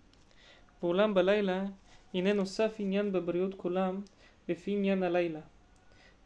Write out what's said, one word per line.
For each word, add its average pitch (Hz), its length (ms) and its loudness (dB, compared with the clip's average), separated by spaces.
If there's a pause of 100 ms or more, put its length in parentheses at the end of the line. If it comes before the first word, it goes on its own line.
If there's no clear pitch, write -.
(840)
ואולם 190 320 2
בלילה, 190 500 2 (500)
הנה 185 180 2
נוסף 208 460 0
עניין 202 340 0
בבריאות 180 420 -2
כולם, 185 460 -2 (480)
לפי 175 220 -4
עניין 196 320 2
הלילה. 175 380 0 (840)